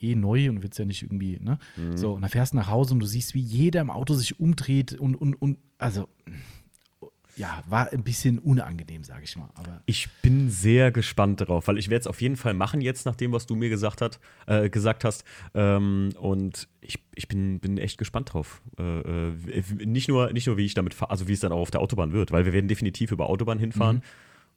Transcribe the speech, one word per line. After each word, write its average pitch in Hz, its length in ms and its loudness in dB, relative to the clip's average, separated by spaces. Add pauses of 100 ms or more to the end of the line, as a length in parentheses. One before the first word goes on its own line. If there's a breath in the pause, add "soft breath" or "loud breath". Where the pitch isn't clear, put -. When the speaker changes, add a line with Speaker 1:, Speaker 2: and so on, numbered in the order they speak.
Speaker 1:
eh 117 140 0
neu 113 340 4
und 104 120 -2
willst 101 160 -8
ja 110 60 -4
nicht 98 200 -4
irgendwie, 95 360 -4
ne? 117 180 -2 (200 loud breath)
Speaker 2:
Mhm. 85 180 -4
Speaker 1:
So, 101 200 -2
und 95 80 -4
dann 95 60 -2
fährst 123 220 0
du 131 60 0
nach 101 100 0
Hause 127 280 2
und 120 40 4
du 107 60 0
siehst, 113 280 -4
wie 135 60 -2
jeder 131 400 2
im 147 120 -2
Auto 135 220 -2
sich 127 280 -2
umdreht 135 580 2
und, 135 160 0
und, 139 200 0
und, 139 220 -2 (200)
also, 101 320 -4 (1300 loud breath)
ja, 85 320 -8
war 117 260 0
ein 123 100 -2
bisschen 120 360 2
unangenehm, 85 640 0
sag 69 200 -16
ich - 120 -14
mal. 78 180 -14
Aber 85 320 -14
Speaker 2:
Ich - 240 -2 (140)
bin 131 260 6
sehr 113 420 6
gespannt 101 480 2
darauf, 87 280 0
weil 101 100 2
ich 101 120 -4
werde 117 120 2
es 120 60 -8
auf - 120 -8
jeden 127 160 0
Fall 117 200 -2
machen 104 260 0
jetzt, 127 240 -4
nach 120 100 -2
dem, 123 160 -2
was 117 140 -2
du 113 100 -2
mir 117 140 0
gesagt 107 320 -2
hat, 117 180 -4 (280 loud breath)
äh, 104 240 4
gesagt 110 320 2
hast. 110 200 -2 (300 loud breath)
Ähm, 101 560 4 (100)
und 95 480 -2 (140)
ich, - 160 -12 (160)
ich - 140 -12
bin, 95 320 -2
bin 98 180 -2
echt - 220 -4
gespannt - 340 -6
drauf. - 300 -6 (160)
Äh, 87 40 -4 (180)
äh, 85 340 -2
w-, 85 280 -4 (160)
w-, 104 60 -8
nicht 117 220 0
nur, 127 260 2
nicht 120 140 -2
nur, 110 100 2
wie 104 80 2
ich 101 80 -2
damit 90 220 -2
fahr-, - 160 -4
also 92 160 -2
wie 101 60 2
es 98 80 2
dann 92 100 0
auch 85 80 2
auf 85 120 0
der - 100 0
Autobahn 82 300 0
wird, 98 200 0
weil 87 140 4
wir 90 80 2
werden 98 140 2
definitiv 107 440 0
über 92 180 0
Autobahn 110 300 0
hinfahren. 113 380 2
Speaker 1:
Mhm. 127 40 -2 (560 loud breath)